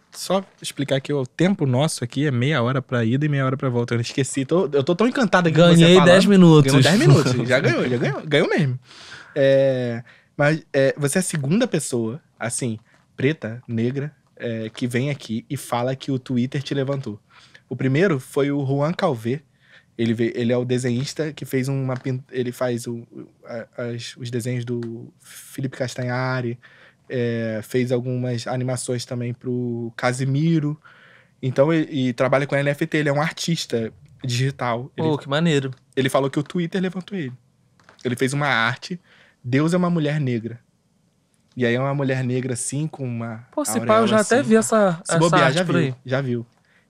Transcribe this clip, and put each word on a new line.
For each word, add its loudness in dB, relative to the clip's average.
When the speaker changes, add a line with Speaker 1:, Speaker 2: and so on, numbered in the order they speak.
Speaker 1:
só -4
explicar -4
que -6
o -2
tempo 0
nosso 0
aqui -4
é 0
meia 0
hora 0
pra -2
ida 0
e 0
meia 0
hora 0
pra -2
volta. -2
Eu 0
esqueci. -4
Tô... 0
eu 2
tô 0
tão 2
encantado 2
aqui 0
com 8
você 8
Speaker 2:
Ganhei 8
Speaker 1:
falando. 8
Speaker 2:
dez 8
minutos. 8
Speaker 1:
Ganhou 8
dez 4
minutos. 6
Speaker 2:
<laughs> -2
Speaker 1:
Já 4
ganhou, 0
já 0
ganhou. -2
Ganhou 2
mesmo. 0
É... 2
mas, 0
é... 4
você -2
é 0
a 0
segunda -2
pessoa, -4
assim, -6
preta, -4
negra, -4
é... -8
que -6
vem -2
aqui -8
e -8
fala -4
que -8
o -2
Twitter -4
te -8
levantou. -4
O -8
primeiro 0
foi -2
o -2
Juan -2
Calvé. -4
Ele 0
vê, -2
ele -2
é 0
o -2
desenhista -4
que -14
fez -4
uma -4
pin-, -6
ele -6
faz -4
o, -10
o, -18
a, -12
as, -10
os -12
desenhos -6
do -10
Felipe -12
Castanhari, -4
é, -4
fez -2
algumas -4
animações -4
também -8
pro -6
Casimiro. 0
Então, 2
e, 0
e 0
trabalha 0
com -4
N 0
F -2
T, 0
ele 0
é 2
um 0
artista -4
digital. -4
Ele -2
Speaker 2:
Pô, 0
que -12
maneiro. 0
Speaker 1:
ele 2
falou 0
que -4
o 0
Twitter -4
levantou -8
ele. -8
Ele -4
fez -2
uma -2
arte, -2
Deus 0
é 2
uma 0
mulher -2
negra. -4
E 0
aí 2
é 0
uma -2
mulher -2
negra, -2
assim, -6
com -12
uma -8
Speaker 2:
Pô, -4
se -6
Speaker 1:
auréola, -4
Speaker 2:
pá, 6
eu 2
já 4
até 2
Speaker 1:
assim, -2
Speaker 2:
vi 6
essa, 4
Speaker 1:
se -6
Speaker 2:
essa 2
Speaker 1:
bobear, 6
Speaker 2:
arte 2
Speaker 1:
já 0
Speaker 2:
por 0
Speaker 1:
viu, 2
Speaker 2:
aí. -4
Speaker 1:
já -2
viu. -4